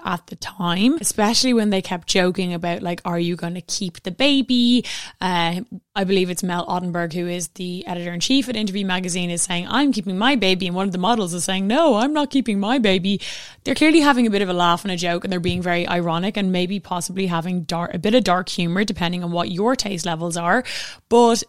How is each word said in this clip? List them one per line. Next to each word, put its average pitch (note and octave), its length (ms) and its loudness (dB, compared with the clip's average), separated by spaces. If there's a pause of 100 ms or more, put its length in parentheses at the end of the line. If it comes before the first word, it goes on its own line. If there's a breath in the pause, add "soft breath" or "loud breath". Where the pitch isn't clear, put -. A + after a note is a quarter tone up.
at F3 240 -6
the F#3+ 80 -14
time, G3 640 0
especially A3+ 520 2
when G#3+ 180 4
they F#3+ 120 2
kept F3+ 240 -8
joking F3+ 480 2
about, E3+ 280 -4
like, F3 220 -6
"Are F3 140 -2
you E3+ 160 0
gonna F3 260 -8
keep - 440 -8
the F#3 80 -6
baby?" B3 720 4 (360 loud breath)
Uh, F3 420 0 (340)
I G3 80 0
believe F#3 260 2
it's F3 140 -6
Mel F3 220 -2
Ottenberg, F3 460 -4
who F3 140 -4
is F3 220 -6
the F3+ 400 -10
editor-in-chief F3 600 0
at B3 60 -4
Interview G3+ 320 -2
Magazine, F3+ 440 -2
is E3+ 120 -2
saying, F3+ 260 -4
"I'm C4+ 240 2
keeping F#3 240 -4
my B3+ 200 2
baby," F#3+ 320 2
and F3 80 -4
one F#3+ 100 0
of F#3+ 60 -2
the F#3 60 -4
models F#3 360 0
is F3 80 -6
saying, F#3+ 240 -2
"No, C4+ 300 4
I'm C4 160 2
not D4 180 0
keeping G#3+ 300 0
my A3+ 180 0
baby." G3 420 2 (440 loud breath)
They're - 100 0
clearly D#4 260 6
having B3+ 280 6
a - 20 0
bit G3+ 120 2
of F#3+ 60 0
a F3+ 60 -2
laugh F3 300 2
and F#3+ 80 -4
a F3+ 40 -2
joke, F3 280 -2
and G3 80 -4
they're F3+ 80 -2
being F3+ 200 -2
very F3 280 0
ironic F3 480 -2
and F#3+ 160 0
maybe F3+ 260 -2
possibly F#3 480 -6
having F3 380 -2
dar-, E3+ 280 -4
a F3 60 -6
bit G3+ 160 2
of B3+ 80 6
dark F3+ 260 0
humor, F3 360 -2
depending F3 400 -2
on E3+ 80 -4
what E3+ 180 -2
your G#3 240 0
taste F#3 320 -4
levels E3 300 -4
are. F3 260 2 (460 loud breath)
But A#3 400 6